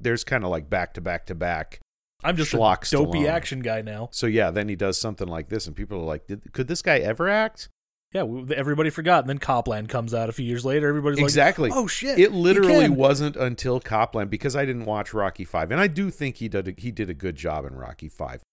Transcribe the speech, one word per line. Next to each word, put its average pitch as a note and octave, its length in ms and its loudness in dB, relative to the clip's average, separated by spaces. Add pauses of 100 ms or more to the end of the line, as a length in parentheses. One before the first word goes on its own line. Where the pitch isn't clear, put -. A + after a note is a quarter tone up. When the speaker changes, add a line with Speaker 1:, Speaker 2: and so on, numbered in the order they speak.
Speaker 1:
there's A#2 220 -2
kinda, A2+ 240 -2
like, D#2+ 220 -4
back F2+ 260 -2
to F#2 60 -10
back E2+ 260 -4
to F#2 80 -8
back E2 440 -4 (440)
Speaker 2:
I'm E3+ 140 0
just D#3 160 -2
a A#2+ 40 0
Speaker 1:
schlock G#2+ 320 2
Speaker 2:
dopey D#3 300 2
Speaker 1:
Stallone. D3 100 2
Speaker 2:
action D#3 300 -4
guy A2+ 220 -4
now. G#2+ 300 -10
Speaker 1:
So - 160 -4
yeah, G#2+ 240 4
then G2+ 180 -2
he G2+ 60 -2
does F#2+ 220 0
something G#2 300 -4
like E2 220 -8
this, A2 180 -6
and D#2 80 -12
people G#2+ 240 -8
are E2 60 -6
like, D2+ 220 -6
"Did, G2+ 260 -12
could B2+ 140 -4
this F3 140 -4
guy D#3 180 4
ever A2+ 300 -2
act?" A3 400 -2 (440)
Speaker 2:
Yeah, F#3 100 -2
we, B2+ 320 -4
everybody D3 340 0
forgot. D#3+ 340 4
And B2+ 60 -4
then C#3+ 100 -4
Copland A#2 500 0
comes A2+ 240 -4
out A2+ 160 0
a - 20 -6
few B2+ 140 -6
years A#2+ 180 -4
later. C#3+ 240 2
Everybody's C#3+ 320 0
Speaker 1:
Exactly. C#3+ 500 4
Speaker 2:
like, - 80 0
"Oh, B3 80 2
shit, C4 320 -2
Speaker 1:
It G3 140 8
Speaker 2:
he G3+ 60 -2
Speaker 1:
literally F3 480 8
Speaker 2:
can." D3 100 4
Speaker 1:
wasn't C#3 400 2
until B2+ 460 -2
Copland, G#2+ 500 0
because B2 240 -2
I C#3+ 100 0
didn't A#2+ 200 -4
watch G#2+ 280 -4
Rocky G2 300 -2
Five, D#2+ 280 -4
and D3+ 100 2
I G#3 60 4
do F#3+ 220 -2
think C#3 280 -6
he A#2 100 -8
did G2 220 -2
a, F#2 80 -10
he B2 140 -8
did G2+ 180 -6
a F2+ 40 -6
good E2 220 -6
job D#2 300 -4
in C2+ 100 -12
Rocky B1+ 320 -14
Five. D#2 340 -12 (120)